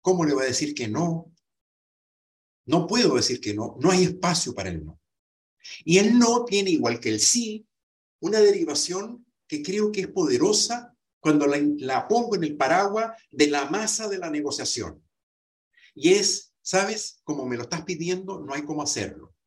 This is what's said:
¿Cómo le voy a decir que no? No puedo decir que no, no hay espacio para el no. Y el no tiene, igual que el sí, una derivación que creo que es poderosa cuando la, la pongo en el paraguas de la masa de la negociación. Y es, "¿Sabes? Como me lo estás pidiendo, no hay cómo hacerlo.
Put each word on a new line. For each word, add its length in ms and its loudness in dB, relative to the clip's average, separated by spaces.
¿Cómo 240 2
le 80 2
voy 120 0
a 20 0
decir 260 -4
que 140 -6
no? 440 -4
No 200 2
puedo 280 2
decir 240 0
que 140 -6
no, 260 -6
no 120 4
hay 140 4
espacio 500 -2
para 140 -6
el 140 -8
no. 160 -18
Y 160 6
el 180 4
no 280 4
tiene, 260 0
igual 280 0
que 100 -4
el 100 0
sí, 480 0
una 200 0
derivación 840 0
que 140 -10
creo 300 -2
que 100 -4
es 60 -6
poderosa 880 0
cuando 260 4
la, 140 2
la 300 -2
pongo 280 2
en 80 -2
el 140 -6
paraguas 720 0
de 220 4
la 180 -2
masa 380 -4
de 100 -4
la 140 -8
negociación. 720 -6
Y 200 4
es, 460 0
"¿Sabes? 640 -2
Como 220 -6
me 100 -2
lo 80 -8
estás 200 -8
pidiendo, 560 -6
no 160 -10
hay 80 -6
cómo 180 -6
hacerlo. 540 -6